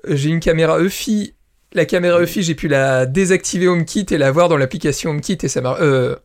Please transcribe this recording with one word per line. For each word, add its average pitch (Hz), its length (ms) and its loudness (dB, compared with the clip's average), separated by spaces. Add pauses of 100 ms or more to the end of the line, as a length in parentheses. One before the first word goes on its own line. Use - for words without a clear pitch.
j'ai 147 220 0
une 165 100 0
caméra 160 400 2
efi, 202 540 -2 (380)
la 170 120 2
caméra 175 380 2
efi, 175 200 -2
j'ai 165 120 0
pu 160 140 -4
la 135 360 2
désactiver 180 640 0
HomeKit 180 420 -2
et 175 80 0
la 135 120 4
voir 170 180 4
dans 147 80 2
l'application 143 540 -2
HomeKit 151 320 -4
et 156 60 -4
ça - 120 -4
mar-, 127 220 -2
euh, 131 320 2 (100)